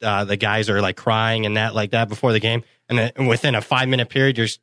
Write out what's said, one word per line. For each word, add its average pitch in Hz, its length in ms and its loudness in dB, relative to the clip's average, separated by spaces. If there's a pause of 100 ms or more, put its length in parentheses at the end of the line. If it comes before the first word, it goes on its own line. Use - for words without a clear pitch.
uh, 104 220 0
the 101 120 -2
guys 107 340 0
are, 101 100 2
like, 95 160 0
crying 113 500 0
and 104 100 -2
that, 110 180 -2
like 107 160 -2
that 113 180 0
before 113 240 0
the 110 80 2
game. 113 220 -2 (260)
And 120 100 0
then 120 280 -2
within 123 280 2
a 107 60 0
five-minute 127 480 0
period, 135 300 2
you're 113 80 2
s-, - 160 -6